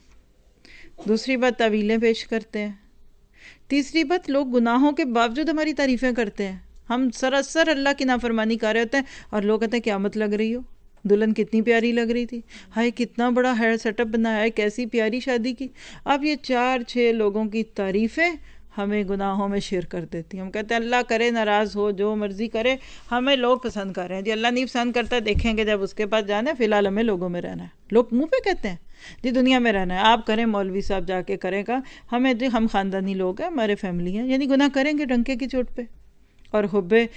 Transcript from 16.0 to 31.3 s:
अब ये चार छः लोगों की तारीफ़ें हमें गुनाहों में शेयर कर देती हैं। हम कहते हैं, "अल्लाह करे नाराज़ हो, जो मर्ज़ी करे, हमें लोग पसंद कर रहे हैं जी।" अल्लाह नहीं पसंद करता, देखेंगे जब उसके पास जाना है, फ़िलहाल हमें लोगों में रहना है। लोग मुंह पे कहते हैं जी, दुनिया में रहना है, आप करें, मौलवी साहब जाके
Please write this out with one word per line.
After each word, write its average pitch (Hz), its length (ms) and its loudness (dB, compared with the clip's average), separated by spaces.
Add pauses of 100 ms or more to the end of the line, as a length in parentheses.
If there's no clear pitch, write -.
अब 277 180 2
ये 302 200 0
चार 254 380 0
छः 240 300 2
लोगों 214 340 0
की 220 160 -2 (140)
तारीफ़ें 220 640 0 (380)
हमें 208 300 -2
गुनाहों 196 420 -2
में 202 120 -2
शेयर 180 240 -4
कर 175 200 -8
देती 165 320 -10
हैं। 185 80 -10
हम 190 60 -10
कहते 214 240 -4
हैं, 233 60 2
"अल्लाह 240 220 2
करे 233 280 2
नाराज़ 208 460 2
हो, 208 160 2
जो 202 240 0
मर्ज़ी 208 320 -4
करे, 247 300 0 (320)
हमें 254 260 2
लोग 247 280 2
पसंद 196 300 -6
कर 180 140 -6
रहे 185 100 -6
हैं 196 60 -8
जी।" 220 60 0
अल्लाह 220 200 0
नहीं 247 160 0
पसंद 240 280 -2
करता, 240 260 0
देखेंगे 214 440 0
जब 208 160 2
उसके 196 260 -4
पास 220 180 0
जाना 214 260 -2
है, 311 60 -4
फ़िलहाल 208 300 2
हमें 196 160 0
लोगों 185 260 0
में 175 120 -4
रहना 180 220 -10
है। 170 80 -16 (220)
लोग 240 200 4
मुंह 262 140 2
पे 508 140 0
कहते 359 280 -2
हैं 175 100 -6 (460)
जी, 254 60 0
दुनिया 254 300 4
में 233 120 4
रहना 185 220 0
है, 185 80 -2
आप 226 240 4
करें, 226 220 2
मौलवी 196 340 0
साहब 190 240 -2
जाके 185 300 -2